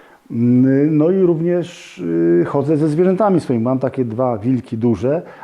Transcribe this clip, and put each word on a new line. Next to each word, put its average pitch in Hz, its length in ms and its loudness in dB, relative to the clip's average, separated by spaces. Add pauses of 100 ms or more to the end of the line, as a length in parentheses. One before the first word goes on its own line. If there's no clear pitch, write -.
(320)
Mm, 131 680 2
no 160 140 2
i 190 80 0
również, 175 800 -2
y, 170 500 0
chodzę 143 300 0
ze 160 100 0
zwierzętami 180 520 2
swoimi. 120 240 -2
Mam 131 160 -2
takie 131 260 -4
dwa 117 320 -4
wilki 117 400 -4
duże, 120 440 0 (220)